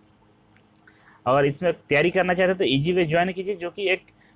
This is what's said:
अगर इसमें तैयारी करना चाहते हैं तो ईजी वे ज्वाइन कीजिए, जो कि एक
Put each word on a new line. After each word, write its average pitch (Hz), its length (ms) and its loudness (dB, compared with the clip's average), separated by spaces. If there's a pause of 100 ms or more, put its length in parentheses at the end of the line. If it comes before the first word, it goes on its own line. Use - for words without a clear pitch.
(1300)
अगर 139 180 4
इसमें 165 280 -2
तैयारी 156 380 0
करना 180 240 0
चाहते 185 160 2
हैं 185 80 -2
तो 185 60 0
ईजी 143 280 0
वे 180 120 2
ज्वाइन 170 280 0
कीजिए, 185 240 -6
जो 175 140 -8
कि 196 200 -6
एक 190 120 -2 (340)